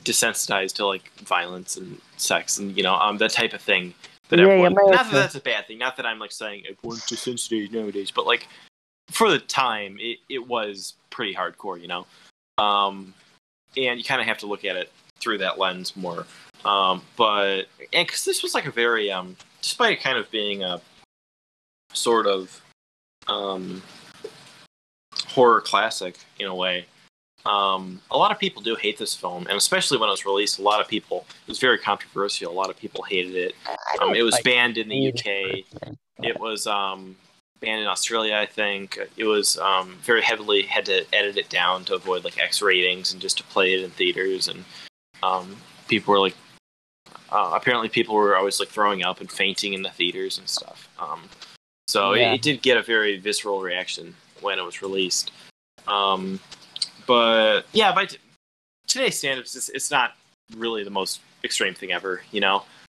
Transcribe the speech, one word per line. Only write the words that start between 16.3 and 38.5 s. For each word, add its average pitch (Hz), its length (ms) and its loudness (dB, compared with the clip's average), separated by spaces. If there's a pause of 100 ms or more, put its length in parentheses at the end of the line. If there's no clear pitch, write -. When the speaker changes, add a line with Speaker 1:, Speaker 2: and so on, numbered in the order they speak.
Speaker 1:
Um, 95 360 2 (140)
but, 101 480 2 (300)
and 170 140 2
'cause - 180 -6
this - 180 -2
was, 359 100 -4
like, 214 140 -2
a 135 40 -6
very, 117 400 2
um, 92 240 -8 (260)
despite 226 320 2
it - 80 -4
kind 131 180 0
of 104 100 -6
being 104 340 -4
a 90 180 -6 (1120)
sort 110 340 2
of, 95 340 -2 (680)
um, 95 540 -6 (1500)
horror 117 340 6
classic 98 580 -2 (200)
in 101 80 -6
a 92 80 -6
way, 92 300 -2 (600)
um, 95 560 0 (100)
a 135 60 2
lot 196 140 4
of - 80 -6
people 180 220 -4
do 113 140 -2
hate 107 220 -2
this - 180 -6
film, 90 320 -8
and 98 100 0
especially 160 400 2
when 110 120 2
it - 20 4
was 95 140 -2
released, 98 340 0
a - 20 -10
lot 104 200 4
of - 80 -4
people, 90 400 -4
it - 180 -20
was 113 120 -10
very 123 180 4
controversial, 98 760 -4
a - 20 -10
lot 95 160 0
of - 80 -10
people 95 260 -10
hated 92 320 -2
it. 90 200 -2 (100)
Speaker 2:
I - 100 -6 (260)
Speaker 1:
Um, - 80 4
Speaker 2:
don't 95 80 2
Speaker 1:
it 117 60 4
was 117 100 2
Speaker 2:
like 120 100 0
Speaker 1:
banned 123 340 4
in 107 120 -6
the 104 60 -4
Speaker 2:
hate 135 120 2
it 120 100 -2
Speaker 1:
U - 60 -6
K. 95 480 -4
Speaker 2:
per - 140 -18
se. - 120 -14 (240)
Speaker 1:
It 113 180 -4
was, 110 280 -6
um, 95 480 -4 (460)
banned 110 200 -2
in 107 60 -2
Australia, 110 480 0
I 104 100 2
think. 101 540 -4 (160)